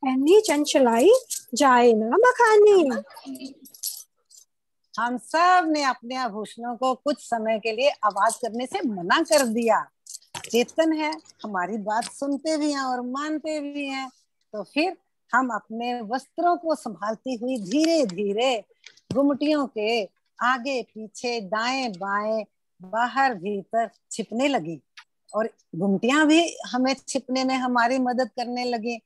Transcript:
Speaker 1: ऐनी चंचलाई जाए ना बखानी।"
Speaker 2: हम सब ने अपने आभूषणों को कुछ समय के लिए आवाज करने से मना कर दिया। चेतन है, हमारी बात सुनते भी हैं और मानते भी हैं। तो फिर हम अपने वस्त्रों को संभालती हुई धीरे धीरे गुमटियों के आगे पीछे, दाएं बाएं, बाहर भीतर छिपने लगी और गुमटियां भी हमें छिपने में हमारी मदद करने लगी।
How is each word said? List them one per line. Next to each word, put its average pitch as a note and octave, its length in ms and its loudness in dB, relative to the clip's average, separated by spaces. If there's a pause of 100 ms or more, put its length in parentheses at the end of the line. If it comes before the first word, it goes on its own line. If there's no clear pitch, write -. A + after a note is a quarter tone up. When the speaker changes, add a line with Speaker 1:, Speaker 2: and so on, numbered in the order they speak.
Speaker 1:
ऐनी C#4 340 6
चंचलाई C#4+ 680 4 (420)
जाए B3 400 6
ना A3 240 0
बखानी।" G#4+ 720 6 (2000)
Speaker 2:
हम A#3+ 180 -2
सब F4+ 500 2
ने D4+ 160 0
अपने B3 320 -4
आभूषणों A#3 600 -8
को B3+ 200 0
कुछ C#4+ 240 -2
समय A3 400 -2
के A3+ 120 -4
लिए B3 180 2
आवाज G#3 460 0
करने A#3 300 -6
से G4 220 -6
मना G#3 340 0
कर D4 240 2
दिया। A3 440 0 (640)
चेतन C#4 420 0
है, D#4 180 -2 (320)
हमारी G3 340 -4
बात G#3+ 260 -4
सुनते C#4+ 540 -4
भी D4 140 0
हैं C#4 80 -4
और B3+ 220 -4
मानते D4+ 580 -6
भी C#4+ 280 -8
हैं। C4+ 220 -8 (440)
तो G#3 100 -8
फिर E4 340 -2 (380)
हम B3+ 140 2
अपने A#3 520 -6
वस्त्रों C4+ 560 -2
को E4 180 -2
संभालती A3 600 -8
हुई B3 220 -6
धीरे D4 480 0
धीरे G#3 580 -2 (500)
गुमटियों C#4+ 540 0
के G#3+ 420 -2 (320)
आगे B3+ 420 -2
पीछे, A3+ 580 -10
दाएं A#3 500 -4
बाएं, G3+ 520 -4 (380)
बाहर A#3 520 -2
भीतर G3+ 560 -4 (220)
छिपने A3+ 360 -4
लगी E3+ 340 -4 (520)
और G#3+ 160 -2 (260)
गुमटियां G3+ 520 2
भी D#4+ 300 4 (100)
हमें B3+ 280 -2 (120)
छिपने C4 360 -4
में C4 120 0
हमारी B3 440 0
मदद B3 280 0
करने B3 360 -6
लगी। A#3+ 420 -6